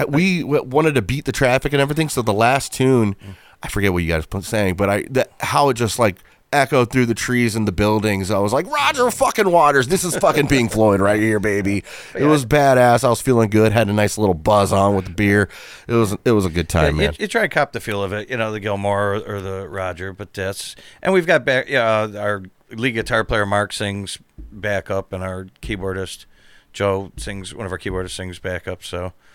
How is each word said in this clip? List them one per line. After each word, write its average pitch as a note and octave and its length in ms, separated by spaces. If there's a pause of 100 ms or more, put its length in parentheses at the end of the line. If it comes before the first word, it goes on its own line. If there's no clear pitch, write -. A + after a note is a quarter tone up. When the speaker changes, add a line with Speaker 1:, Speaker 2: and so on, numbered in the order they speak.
Speaker 1:
I, - 40
we F3 380
w-, C#3+ 200
wanted D3 320
to B2 60
beat B2+ 240
the - 80
traffic C3+ 400
and C#3 80
everything, D3 260
so C3 140
the A2 120
last A#2+ 380
tune, B2 440
Speaker 2:
Mm. G2 200 (280)
Speaker 1:
I - 40
forget G2+ 240
what F2+ 120
you D#2+ 40
guys D#2+ 180
p-, F#2+ 160
sang, G2 340
but G2 140
I, G2+ 200
that, B2+ 220 (100)
how D3 260
it C3 60
just, A2+ 260
like, G#2 200 (340)
echoed C3+ 360
through B2+ 160
the A#2 80
trees A#2+ 420
and A2 120
the G#2 40
buildings. G#2 600
I G2+ 80
was G2+ 140
like, D#3 180
"Roger C#4+ 400
fucking G#3 400
Waters, D3 380
this F3+ 140
is F3 140
fucking D3+ 300
Pink B2 240
Floyd G#2+ 280
right G2+ 200
here, G#2+ 200
baby." G2+ 400 (360)
It - 60
Speaker 2:
Yeah. C#3+ 60
Speaker 1:
was D3+ 180
badass. B2+ 580
I C3 60
was A#2 120
feeling A#2 300
good, A2 220
had A2+ 160
a G2+ 40
nice G#2 240
little G#2 160
buzz G2 400
on G2 220
with F#2 100
the F#2 60
beer. G2+ 360 (400)
It A#2 60
was, A2 220 (100)
it B2+ 60
was G#2 140
a F2+ 40
good E2 200
time, D#2 260
Speaker 2:
Yeah, D#2 120
Speaker 1:
man. - 120
Speaker 2:
you, - 60
you - 20
try A3+ 160
to E3 60
cop D3 240
the A2 80
feel G2+ 200
of G2 120
it, G#2 180
you B2+ 60
know, A2 140
the G#2+ 100
Gilmore G2+ 680
or G2+ 140
the F#2+ 260
Roger, F#2 460
but F#2+ 200
that's, - 420 (280)
and F#3+ 100
we've F3 140
got D3+ 180
back, C3 240
yeah, B2+ 160
uh, G#2+ 320
our G#2 260 (280)
lead A2+ 220
guitar A2+ 300
player A2 220
Mark G2+ 280
sings G2+ 440 (340)
backup, G2 640
and F#2 100
our F#2 240 (140)
keyboardist F#2+ 640 (480)
Joe G2 440
sings, G2 360
one A2 140
of F2+ 40
our F#2 80
keyboardists F#2 320
sings F2+ 280
backup. F2+ 440
So F2+ 300 (220)